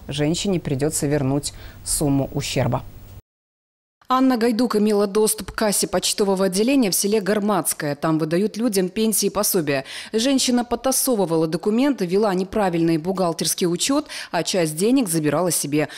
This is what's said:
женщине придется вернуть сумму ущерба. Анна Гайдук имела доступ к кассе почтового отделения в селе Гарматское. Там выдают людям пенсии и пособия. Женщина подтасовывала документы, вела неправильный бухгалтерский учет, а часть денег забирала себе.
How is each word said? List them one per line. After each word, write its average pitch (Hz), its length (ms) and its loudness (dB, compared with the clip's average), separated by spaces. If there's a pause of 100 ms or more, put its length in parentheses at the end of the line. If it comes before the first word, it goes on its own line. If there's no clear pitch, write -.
женщине 160 520 -2
придется 147 480 -2
вернуть 139 460 0 (300)
сумму 139 500 0
ущерба. 131 500 -2 (1300)
Анна 262 280 4
Гайдук 226 380 2
имела 208 320 4
доступ 214 440 0
к - 40 -18
кассе 202 320 0
почтового 190 580 0
отделения 220 460 2
в - 20 -2
селе 208 260 0
Гарматское. 196 760 0
Там 160 240 0
выдают 175 380 0
людям 196 320 0
пенсии 220 380 0
и - 40 0
пособия. 156 540 0 (260)
Женщина 247 520 2
подтасовывала 202 840 0
документы, 214 580 0
вела 196 300 2
неправильный 175 640 2
бухгалтерский 175 680 -2
учет, 269 400 0 (240)
а 170 140 -2
часть 160 320 0
денег 220 340 2
забирала 160 400 0
себе. 147 380 0 (100)